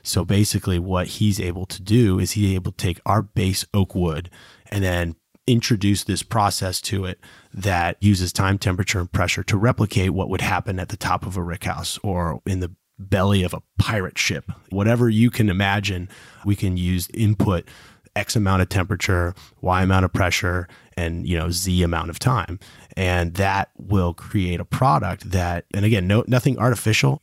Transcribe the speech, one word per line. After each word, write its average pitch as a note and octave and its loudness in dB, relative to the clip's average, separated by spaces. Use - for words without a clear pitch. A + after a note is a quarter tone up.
So F#2 0
basically G2 2
what F2+ -2
he's G2+ 0
able F2+ -6
to - -12
do G2+ 4
is F#2+ -2
he's G2+ 2
able F2+ -4
to - -14
take F2+ -4
our G2+ 2
base F#2+ -2
oak G2 0
wood F2 -2
and G2 0
then F2 0
introduce G2+ 2
this F#2+ -2
process G2 -2
to F#2+ -4
it F2+ -8
that F2+ -2
uses F#2+ 2
time, G2 0
temperature, F#2+ -2
and F2 -6
pressure - 0
to - -2
replicate G2 0
what F2+ -2
would F#2 -4
happen F#2 -2
at F2 -6
the F#2 -10
top F2+ -2
of F#2+ -6
a F#2 -4
rickhouse E2+ -6
or F2 -2
in F#2 -2
the F2+ -6
belly G2 2
of F2 -2
a F2 -12
pirate G2+ -2
ship. - -4
Whatever A2+ 2
you A2+ 6
can A2 2
imagine, G2 0
we G2+ 2
can F#2+ 0
use F2+ 0
input G2+ 2
X G2+ -2
amount F#2+ 2
of F2+ 0
temperature, F2+ 0
Y F2+ 0
amount F#2+ 4
of F2+ 0
pressure, F2+ -2
and, E2+ -4
you F2 0
know, E2 -2
Z F2+ 0
amount E2 0
of - -12
time. A#2+ -2
And F2+ 0
that G2 0
will F#2 0
create F2 -2
a F2 -6
product F#2+ 0
that, F2 0
and G2+ 0
again, G#2 2
no, G2+ 4
nothing B2+ 2
artificial. B2 2